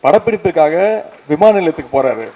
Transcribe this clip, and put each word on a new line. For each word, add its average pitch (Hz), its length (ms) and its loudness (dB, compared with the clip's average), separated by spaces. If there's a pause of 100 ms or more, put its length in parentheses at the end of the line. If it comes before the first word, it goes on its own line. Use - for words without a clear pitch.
படப்பிடிப்புக்காக 190 1000 0 (240)
விமான 170 240 4
நிலையத்துக்கு 160 520 -2
போறாரு 113 320 -4